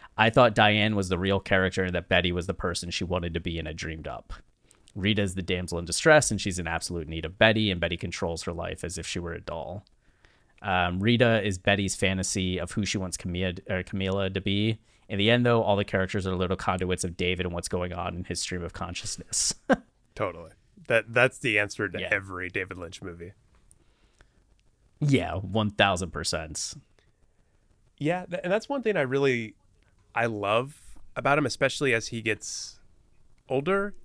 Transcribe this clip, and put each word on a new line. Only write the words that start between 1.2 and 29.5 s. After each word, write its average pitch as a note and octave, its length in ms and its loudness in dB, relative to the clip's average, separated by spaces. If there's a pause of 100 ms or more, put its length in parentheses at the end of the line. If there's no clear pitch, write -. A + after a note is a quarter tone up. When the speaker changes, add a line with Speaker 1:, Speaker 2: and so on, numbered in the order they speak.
Speaker 1:
character F#2+ 460 2
and F2+ 100 -2
that E2+ 140 -4
Betty F2+ 240 4
was F2 160 -2
the F#2+ 40 0
person F2 380 -6
she - 140 -4
wanted F2 300 -2
to E2+ 60 -4
be E2 180 -4
and D#2+ 100 -8
had D#2+ 80 -8
dreamed D#2+ 320 -8
up. - 240 -12 (640)
Rita G#2 260 2
is F#2 140 -2
the F#2+ 60 -4
damsel F2+ 360 -4
in E2+ 60 -4
distress, C#3+ 480 6
and G2 80 -2
she's F#2 180 -4
in E2+ 80 -4
absolute E2 400 -4
need D#2+ 180 -6
of D#2+ 140 -8
Betty, A2 320 4
and F2 100 -2
Betty E2+ 160 -2
controls E2+ 460 -4
her F2 100 -6
life F2 300 -8
as E2+ 160 -6
if D#2+ 80 -8
she - 140 -6
were E2+ 120 -6
a E2+ 80 -10
doll. E2+ 460 -12 (760)
Um, F2+ 380 2
Rita A#2 420 6
is G2 140 0
Betty's G2+ 400 2
fantasy F#2 640 0
of F2 140 -8
who G#2 120 -2
she G2+ 140 -2
wants F#2 180 -6
Camilla, F#2 380 -4 (160)
or F#2 120 -2
Camilla F#2+ 460 -2
to F#2+ 140 -4
be. G#2+ 360 0 (300)
In G#2+ 80 -6
the G2+ 140 4
end, B2 160 6
though, A#2 160 4
all G2+ 140 4
the G2+ 100 2
characters F#2+ 400 -2
are F#2 80 0
little F2+ 220 0
conduits F#2 460 -2
of E2+ 140 -4
David F2+ 300 0
and F2 80 -4
what's F2 140 -6
going F2+ 260 -4
on F2 200 -6
in F2+ 100 -8
his F2 160 -6
stream F2 220 -6
of E2+ 100 -8
consciousness." - 840 -4 (140)
<laughs> - 460 -2
Speaker 2:
Totally. E2+ 360 -6 (380)
That, A2+ 260 2
that's B2 240 4
the A2 200 2
answer G#2 300 0
to F#2 120 -6
Speaker 1:
Yeah. F2+ 100 -4
Speaker 2:
every F#2+ 400 -4
David F#2 260 -6
Lynch E2+ 240 -12
movie. F2 320 -12 (1700)
Speaker 1:
Yeah, F2+ 380 2
one G2 340 0
thousand F#2 400 2
percent. - 640 -6 (1200)
Speaker 2:
Yeah, F3 300 -2
th-, F3 160 -6
and F3+ 100 -2
that's A3 160 0
one C#4 140 -2
thing G#3 140 0
I D3+ 60 4
really, B2+ 520 2 (600)